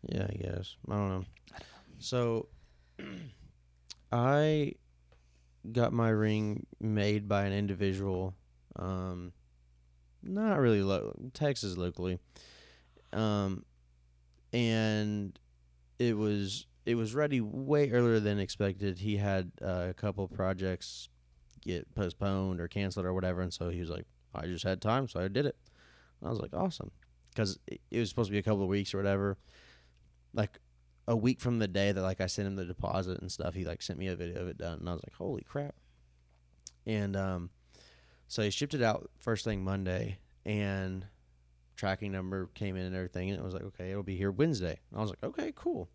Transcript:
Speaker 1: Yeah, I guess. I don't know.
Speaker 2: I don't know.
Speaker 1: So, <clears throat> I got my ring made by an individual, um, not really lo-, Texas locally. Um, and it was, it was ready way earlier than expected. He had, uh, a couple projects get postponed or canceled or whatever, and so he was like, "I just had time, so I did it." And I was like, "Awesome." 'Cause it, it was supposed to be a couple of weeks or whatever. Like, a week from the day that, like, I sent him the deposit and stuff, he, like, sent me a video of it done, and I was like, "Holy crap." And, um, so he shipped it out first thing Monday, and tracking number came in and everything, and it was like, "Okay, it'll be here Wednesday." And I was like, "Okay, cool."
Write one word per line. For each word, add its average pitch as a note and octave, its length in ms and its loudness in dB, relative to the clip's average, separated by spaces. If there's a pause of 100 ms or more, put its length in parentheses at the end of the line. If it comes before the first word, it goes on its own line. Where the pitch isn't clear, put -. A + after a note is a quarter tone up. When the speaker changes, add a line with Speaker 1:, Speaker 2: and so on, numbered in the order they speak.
Speaker 1:
Yeah, G2 260 -2
I - 40 -4
guess. - 440 -6 (120)
I - 60 -2
don't G2+ 140 0
know. F#2 160 -2 (280)
Speaker 2:
I - 60 -14
don't - 20 -16
know. - 380 -20
Speaker 1:
So, A#2 480 0 (500)
<clears throat> - 1120 -14
I C#3+ 640 4 (960)
got A#2 220 4
my A#2 160 4
ring G#2+ 560 2 (140)
made G#2 480 2
by G2+ 180 4
an G2 80 2
individual, F#2+ 840 0 (420)
um, F#2 560 -4 (880)
not G3 360 2
really A2+ 220 8
lo-, F#2+ 320 2 (200)
Texas A#2 440 0
locally. F2+ 420 -2 (920)
Um, G2+ 540 0 (880)
and G#2+ 840 2 (600)
it A#2+ 180 4
was, G#2 500 0 (180)
it A#2 100 4
was A2+ 180 0
ready C#3+ 280 2
way C3+ 500 2
earlier A#2 280 6
than G#2 200 2
expected. G2 600 0
He G#2 180 0
had, F#2+ 340 2 (100)
uh, F2+ 280 0
a F#2 40 -6
couple G2 360 -2
projects F#2 800 -2 (520)
get - 340 -6
postponed F#2+ 680 0
or F2 60 -4
canceled G2 400 -2
or F#2 60 0
whatever, F#2 280 0
and F2+ 100 -2
so F2 180 -4
he F2 100 -2
was E2+ 100 -4
like, F2 160 -6 (300)
"I - 100 -4
just F2+ 180 -4
had F#2+ 200 0
time, A#2+ 240 2
so E2+ 120 -6
I F#2 80 0
did B2 200 0
it." - 100 -4 (640)
And - 80 -8
I - 20 -4
was A#2 100 -2
like, - 140 -6
"Awesome." - 380 -2 (440)
'Cause G2 300 0
it, - 240 -12
it - 100 0
was A2 100 0
supposed A2+ 180 0
to G2 60 -4
be G#2 40 2
a G2+ 60 0
couple G#2 180 2
of F#2+ 80 2
weeks G2 240 0
or G2 40 -2
whatever. G2 420 2 (920)
Like, - 280 -2 (480)
a A#2 80 4
week A#2 260 2
from A#2+ 160 2
the A2 100 2
day G2 240 4
that, F#2+ 120 2
like, F#2+ 180 0
I F#2 60 0
sent G2+ 200 -2
him G2 80 -2
the F#2+ 100 -4
deposit F#2 540 -2
and F2+ 120 -8
stuff, - 240 -4
he, F2+ 100 -2
like, D#2+ 160 -6
sent - 160 -6
me F#2+ 120 -4
a F2+ 60 -2
video F2 280 -6
of F2+ 40 -4
it E2+ 120 -8
done, E2 200 -6
and D#2+ 80 -6
I F2 60 -2
was D#2+ 100 -6
like, - 120 -16
"Holy F#2 260 -4
crap." C#3+ 320 -8 (1120)
And, G#2 300 0
um, F#2 340 -2 (800)
so - 160 -2
he G#2 80 2
shipped D3 240 -2
it B2+ 80 2
out A2 340 2
first A2+ 260 -2
thing G2+ 200 0
Monday, F#2+ 560 -2 (260)
and G2 640 -2 (680)
tracking G2 360 -2
number F#2+ 420 -4
came G2 220 -4
in F#2 100 -4
and F#2 100 -4
everything, F#2 360 -4
and F#2 80 -4
it - 40 -6
was F#2 120 -4
like, - 80 -6
"Okay, F#2 260 -10
it'll G2 140 -4
be F#2+ 140 -4
here G2 140 2
Wednesday." G2+ 480 0 (120)
And - 80 -6
I - 20 -2
was G#2+ 80 -2
like, - 140 -10
"Okay, D#4 320 -4
cool." C#4+ 400 -4